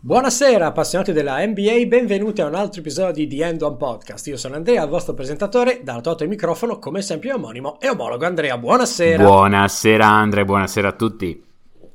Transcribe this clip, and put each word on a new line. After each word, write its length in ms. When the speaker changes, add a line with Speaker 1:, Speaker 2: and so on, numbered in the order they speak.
Speaker 1:
Buonasera, 600
appassionati 460
della 300
N 100
B 140
A, 200
benvenuti 520
a 60
un 80
altro 260
episodio 460
di 0
The 180
End 200
One 120
Podcast. 520
Io 100
sono 160
Andrea, 300
il 40
vostro 280
presentatore, 680
dall'altro 300
lato 120
del 80
microfono, 460
come 240
sempre, 320
omonimo 460
e 100
omologo 340
Andrea. 320
Buonasera. 680
Speaker 2:
Buonasera, 840
Andre, 380
buonasera 440
a 20
tutti. 520